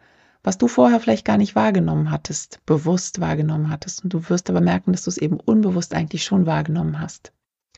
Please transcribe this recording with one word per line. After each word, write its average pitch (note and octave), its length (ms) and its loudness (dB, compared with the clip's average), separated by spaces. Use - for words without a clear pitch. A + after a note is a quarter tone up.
was F#3+ 160 -2
du A#3+ 100 2
vorher A#3+ 320 4
vielleicht A3 260 0
gar G#3+ 120 2
nicht G3+ 160 2
wahrgenommen E3+ 560 2
hattest, - 560 -8
bewusst E3+ 560 0
wahrgenommen D#3 480 -2
hattest. D#3 340 -8
Und F3+ 100 -4
du E3 160 -4
wirst F3 200 -2
aber F3+ 120 2
merken, F3+ 320 2
dass F3 100 -4
du F3+ 80 -4
es - 80 -8
eben D#3 200 -2
unbewusst G3 540 0
eigentlich E3 300 -4
schon F#3 240 2
wahrgenommen D#3 520 -2
hast. - 340 -12